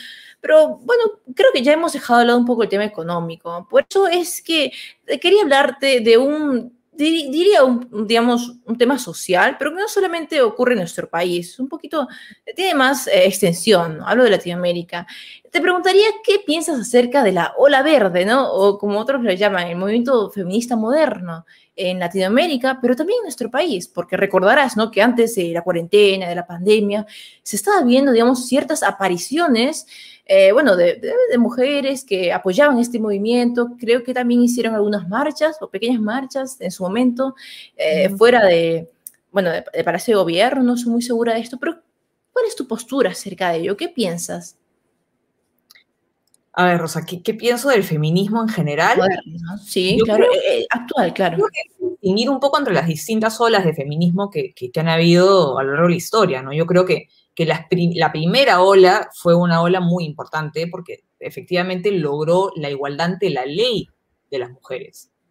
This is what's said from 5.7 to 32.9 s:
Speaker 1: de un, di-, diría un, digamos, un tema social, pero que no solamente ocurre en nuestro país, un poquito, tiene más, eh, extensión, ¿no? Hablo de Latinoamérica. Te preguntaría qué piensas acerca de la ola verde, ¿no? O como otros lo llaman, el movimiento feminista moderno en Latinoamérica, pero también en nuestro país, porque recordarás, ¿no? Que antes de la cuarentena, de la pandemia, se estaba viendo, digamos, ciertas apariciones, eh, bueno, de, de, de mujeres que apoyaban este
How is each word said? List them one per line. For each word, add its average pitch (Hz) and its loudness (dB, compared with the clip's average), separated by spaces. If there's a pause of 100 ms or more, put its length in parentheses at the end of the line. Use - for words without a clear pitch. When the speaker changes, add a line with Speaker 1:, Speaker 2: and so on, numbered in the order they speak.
Speaker 1:
de 226 6
un, 277 -2 (200)
di-, 311 -2
diría 339 4
un, 233 -2
digamos, 240 0 (100)
un 226 -6
tema 240 2
social, 185 -2
pero 285 -4
que 339 -8
no 440 -4
solamente 339 -2
ocurre 240 0
en 220 -2
nuestro 170 -8
país, 175 -4
un 262 -8
poquito, 302 -8 (480)
tiene 370 -2
más, 269 0
eh, 196 0
extensión, 170 0
¿no? 151 -12
Hablo 233 2
de 226 4
Latinoamérica. 175 -4 (460)
Te 339 -2
preguntaría 370 4 (160)
qué 392 2
piensas 311 -2
acerca 240 2
de 190 2
la 170 -2
ola 269 4
verde, 196 4
¿no? 240 2
O 196 2
como 208 -2
otros 262 -2
lo 220 0
llaman, 185 0
el 170 -8
movimiento 220 0
feminista 214 -4
moderno 214 -2 (300)
en 185 -4
Latinoamérica, 247 0
pero 247 2
también 349 -2
en 453 -6
nuestro 247 -8
país, 269 -4
porque 175 -8
recordarás, 196 2
¿no? 220 0
Que 196 0
antes 233 2
de 175 -2
la 170 -4
cuarentena, 185 2
de 175 -6
la 175 -8
pandemia, 208 0 (380)
se - -8
estaba 392 2
viendo, 262 4
digamos, 247 2
ciertas 294 -2
apariciones, 240 -2 (400)
eh, 196 6
bueno, 233 4
de, 175 2
de, - -8 (180)
de 247 0
mujeres 262 -2
que 185 -2
apoyaban 233 2
este 233 -2